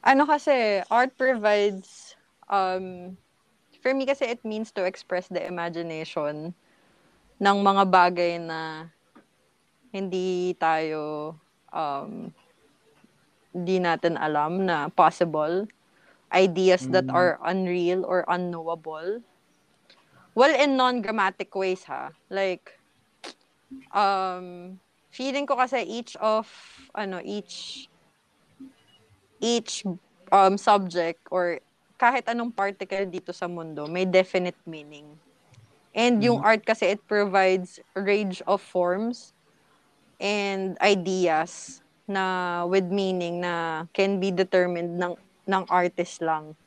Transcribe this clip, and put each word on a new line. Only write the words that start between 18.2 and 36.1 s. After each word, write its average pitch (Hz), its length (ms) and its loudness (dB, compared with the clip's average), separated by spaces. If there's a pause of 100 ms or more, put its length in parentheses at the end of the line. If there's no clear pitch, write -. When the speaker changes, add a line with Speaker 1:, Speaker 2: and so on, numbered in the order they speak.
Speaker 1:
unknowable. 170 960 -6 (1120)
Well, 262 160 8
in 277 240 4
non-grammatic 220 800 0
ways, 190 320 -4
ha. 139 240 -10 (160)
Like, 190 480 -4 (1120)
um, 185 880 -2 (320)
feeling 269 380 -6
ko 285 80 0
kasi 254 260 0
each 226 380 -8
of, 220 320 -2 (400)
ano, 196 320 -8
each, - 640 -12 (1500)
each, 233 480 -2 (420)
um, 196 300 6
subject 180 720 0
or 175 320 -2 (320)
kahit 247 320 2
anong 233 240 -4
particle 196 560 -4
dito 180 240 -10
sa - 160 -8
mundo, 160 400 -8
may 175 160 -2
definite 185 600 2
meaning. 151 420 -16 (840)
And 240 260 4